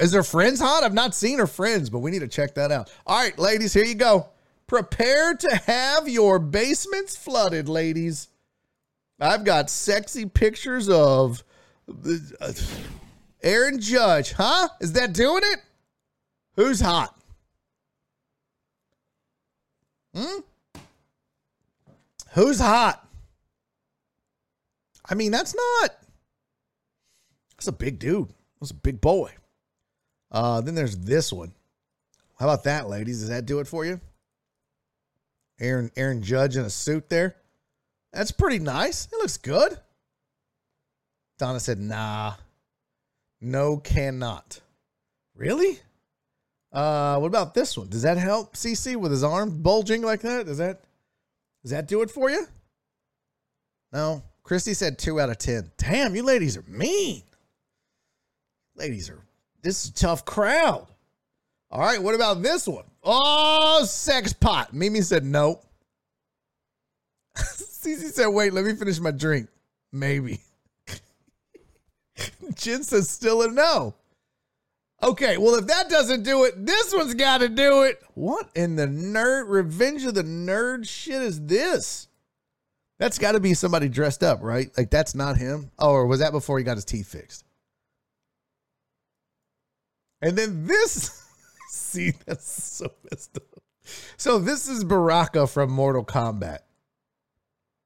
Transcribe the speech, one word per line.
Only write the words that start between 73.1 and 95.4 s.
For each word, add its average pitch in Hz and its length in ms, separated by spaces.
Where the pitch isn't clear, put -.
"Still 226 320
a 226 80
no." 247 440
Okay, 240 340
well, 226 200
if 202 100
that 349 240
doesn't 254 320
do 262 220
it, 196 220
this 392 280
one's 311 180
gotta 254 380
do 269 320
it. 269 200
What 285 400
in 170 220
the 147 100
nerd, 214 640
Revenge 196 580
of 233 80
the 185 100
Nerd 196 640
shit 269 340
is 160 240
this? 254 640
That's 226 180
gotta 208 220
be 185 160
somebody 165 340
dressed 135 360
up, 143 180
right? 120 340
Like, 123 140
that's 156 240
not 139 220
him. 135 420
Oh, 151 140
or 131 140
was 131 120
that 147 140
before 143 260
he 127 60
got 120 120
his 101 80
teeth 101 220
fixed? - 380
And 175 160
then 190 300
this, - 580
<laughs> - 200
see, - 460
that's - 380
so - 260
messed - 280
up. - 260
So 226 240
this 254 260
is 247 160
Baraka 165 640